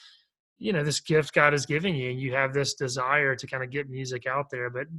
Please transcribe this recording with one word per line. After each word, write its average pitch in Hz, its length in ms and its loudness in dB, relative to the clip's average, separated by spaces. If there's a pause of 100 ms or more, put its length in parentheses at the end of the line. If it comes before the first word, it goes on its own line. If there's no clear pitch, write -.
(580)
you 214 140 -2
know, 151 120 2
this 147 160 0
gift 156 340 2
God 147 180 8
has 143 140 0
given 165 280 0
you, 127 160 -2
and 127 100 -4
you 131 140 -4
have 135 180 0
this 139 220 0
desire 135 640 2
to 131 100 -12
kinda 131 200 -6
get 139 220 -6
music 127 380 -8
out 139 240 -2
there, 123 200 -4
but, 127 160 -6 (120)